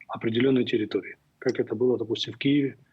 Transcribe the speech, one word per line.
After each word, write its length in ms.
определённой 580
территории, 500
как 200
это 160
было, 220
допустим, 360
в 40
Киеве, 400